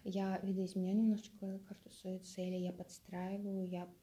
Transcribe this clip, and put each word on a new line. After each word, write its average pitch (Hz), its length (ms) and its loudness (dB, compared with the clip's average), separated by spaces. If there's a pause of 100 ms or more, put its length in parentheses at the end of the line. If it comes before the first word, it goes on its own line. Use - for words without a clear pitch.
я 190 360 2
видоизменяю 190 540 2
немножечко 208 720 4
карту - 240 -14
своей 185 280 -6
цели, 185 360 -2
я 180 160 0
подстраиваю, 185 960 -4
я 180 220 -4 (140)